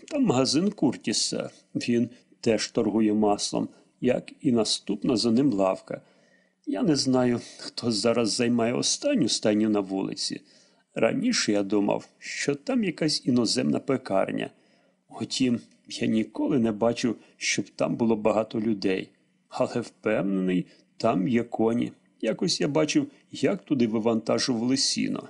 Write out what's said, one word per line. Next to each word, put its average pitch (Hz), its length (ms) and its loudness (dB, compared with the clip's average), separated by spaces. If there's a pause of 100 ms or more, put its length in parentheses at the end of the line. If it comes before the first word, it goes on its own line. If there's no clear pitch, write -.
там 285 160 0
магазин 135 460 2
Куртіса. - 800 -2 (240)
Він 120 360 0 (300)
теж 113 280 2
торгує 107 440 2
маслом, 107 560 0 (320)
як - 400 -2
і 123 120 2
наступна 113 640 0
за 113 140 2
ним 127 220 4
лавка. 95 500 -2 (640)
Я - 160 -4
не 160 140 4
знаю, 127 440 2 (180)
хто - 340 -6
зараз 113 380 2
займає 120 440 0
останню 156 540 0
стайню 107 400 2
на 104 120 2
вулиці. 98 600 -6 (580)
Раніше 127 540 0
я 101 100 2
думав, 101 460 0 (100)
що - 360 -4
там 247 300 -2
якась 156 420 -2
іноземна 127 520 2
пекарня. 110 720 -2 (680)
Утім, 117 400 0 (280)
я - 180 -6
ніколи 117 520 0
не 113 140 2
бачив, 117 440 0 (200)
щоб - 340 -4
там 139 260 -4
було 117 200 2
багато 107 440 0
людей. 98 500 -2 (380)
Але - 320 -2
впевнений, 98 840 -2 (300)
там 135 320 0
є 117 140 2
коні. 117 500 0 (280)
Якось 202 400 -2
я 170 80 0
бачив, 147 380 2 (260)
як 185 320 -2
туди 120 220 2
вивантажували 113 920 0
сіно. 107 540 -4